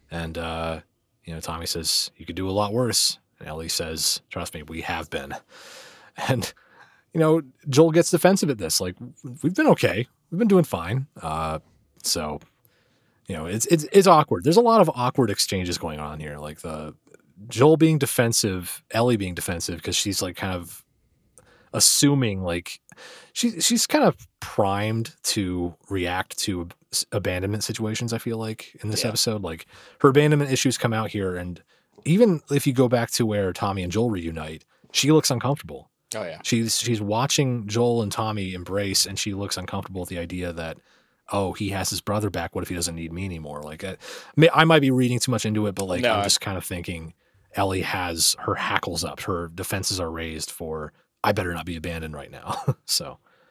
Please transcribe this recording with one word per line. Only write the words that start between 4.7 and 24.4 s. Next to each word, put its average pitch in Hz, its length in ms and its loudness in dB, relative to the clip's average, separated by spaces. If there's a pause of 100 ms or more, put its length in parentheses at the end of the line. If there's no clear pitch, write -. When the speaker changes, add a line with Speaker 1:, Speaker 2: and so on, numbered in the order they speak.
Speaker 1:
have 82 260 -6
been." 71 320 -10
<laughs> - 40 -20 (840)
And, 127 240 -2 (600)
you 165 60 -4
know, 160 240 4 (260)
Joel 151 220 8
gets 160 180 6
defensive 180 400 4
at 127 100 0
this. 80 220 0
Like, 92 140 -4 (480)
"We've 165 100 2
been 311 140 2
okay. 123 400 4 (240)
We've 165 80 -6
been 233 80 4
doing 190 160 8
fine." 101 460 -2 (120)
Uh, 80 380 -4 (460)
so, - 340 -2 (880)
you 92 100 -6
know, 80 100 -8
it's, 107 200 -2
it's, 160 240 2
it's 190 160 8
awkward. 147 380 6
There's 160 120 4
a 233 40 6
lot 226 200 6
of 160 140 6
awkward 123 360 2
exchanges 90 460 -2
going 78 220 -6
on 76 220 -8
here. 76 160 -10
Like 76 240 -12
the 78 340 -10 (540)
Joel 135 280 6
being 160 220 6
defensive, 113 920 0
Ellie 117 240 4
being 92 180 -2
defensive 85 480 -6
'cause 90 140 -4
she's, - 260 -2
like, 90 140 -6
kind 95 180 -4
of 87 300 -10 (880)
assuming, 127 680 4
like, 87 380 -4 (520)
she, 226 280 -2
she's - 260 2
kind 302 180 4
of 180 120 4 (240)